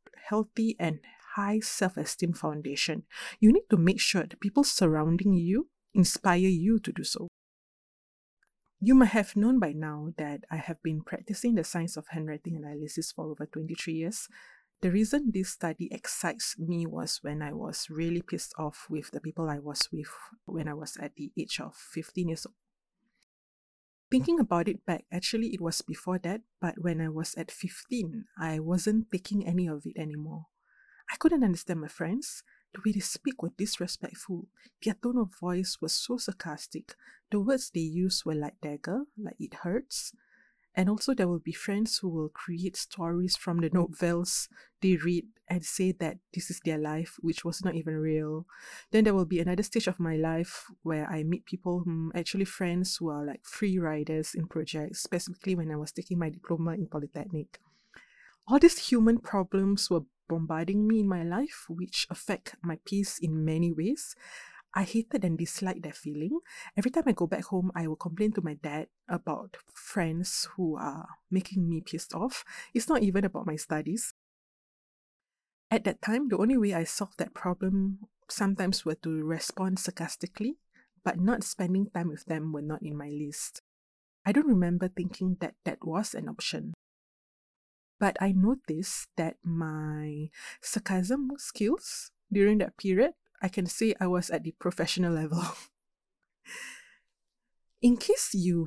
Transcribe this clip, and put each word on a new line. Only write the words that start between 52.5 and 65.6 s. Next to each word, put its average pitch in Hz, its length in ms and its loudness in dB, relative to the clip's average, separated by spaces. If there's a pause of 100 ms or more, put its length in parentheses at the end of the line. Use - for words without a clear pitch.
who 170 120 -2
are 147 160 -2
like 143 200 -6
free 190 340 0
riders 156 560 -2
in 165 140 -2
projects, - 520 -4
specifically 180 540 -4
when 160 160 -2
I 151 60 -4
was 151 160 -6
taking 180 260 -4
my 165 100 0
diploma 165 460 -4
in 180 140 -4
Polytechnic. 151 680 -8 (880)
All 262 120 6
these 330 200 8
human 233 400 4
problems 196 720 0
were 170 140 2 (260)
bombarding 165 580 0
me 220 140 4
in 202 80 2
my 180 140 0
life, 185 460 -4
which 175 420 -6
affect - 520 -6
my 160 220 -4
peace 196 360 -2
in 156 240 0
many 165 280 2
ways. 175 420 -2 (600)
I 196 80 2
hated 226 420 0
and 165 140 2
disliked 175 460 -4